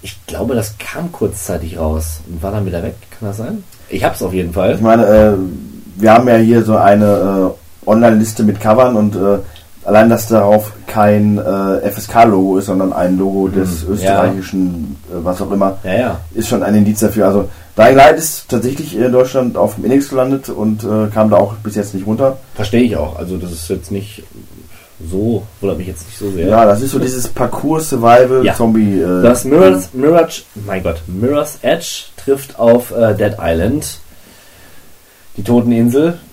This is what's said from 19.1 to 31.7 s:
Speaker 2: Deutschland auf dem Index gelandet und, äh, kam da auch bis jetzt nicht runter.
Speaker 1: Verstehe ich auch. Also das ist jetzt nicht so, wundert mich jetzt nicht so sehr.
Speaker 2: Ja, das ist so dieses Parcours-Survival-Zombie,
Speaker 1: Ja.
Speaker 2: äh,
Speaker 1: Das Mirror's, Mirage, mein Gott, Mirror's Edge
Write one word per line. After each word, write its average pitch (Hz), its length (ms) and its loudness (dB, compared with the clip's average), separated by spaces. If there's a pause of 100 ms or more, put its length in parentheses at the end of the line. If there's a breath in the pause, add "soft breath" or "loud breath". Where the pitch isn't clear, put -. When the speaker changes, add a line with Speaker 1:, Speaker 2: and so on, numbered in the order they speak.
Speaker 2:
Deutschland 127 420 0
auf 104 200 0
dem 98 100 -8
Index 139 240 2
gelandet 135 400 -2
und, 107 340 -4
äh, 107 300 -2
kam 110 160 2
da 101 80 4
auch 101 160 2
bis - 220 -10
jetzt 101 180 -4
nicht 95 120 -8
runter. 123 320 0 (160)
Speaker 1:
Verstehe 113 280 0
ich 107 160 0
auch. 78 200 -6
Also 90 200 -8
das 85 160 -10
ist - 160 -14
jetzt 92 200 -8
nicht 101 340 -10 (840 soft breath)
so, 104 380 -4 (140)
wundert 92 160 -4
mich 87 100 -8
jetzt - 180 -12
nicht - 140 -20
so 101 100 -6
sehr. 95 180 -2
Speaker 2:
Ja, 110 180 4
das 104 160 4
ist 135 100 -4
so 135 80 -2
dieses 127 300 -4
Parcours-Survival-Zombie, 120 1700 2
Speaker 1:
Ja. 90 220 0
Speaker 2:
äh, - 20 2
Speaker 1:
Das 123 220 2
Mirror's, 185 480 4
Mirage, 165 480 2 (260)
mein 95 160 -6
Gott, 82 240 -4
Mirror's 123 540 -4
Edge 165 260 -2 (300)